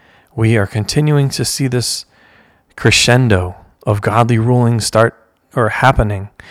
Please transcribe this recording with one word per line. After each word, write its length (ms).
We 220
are 100
continuing 600
to 160
see 220
this 400
crescendo 800
of 140
godly 380
ruling 420
start 420
or 140
happening, 640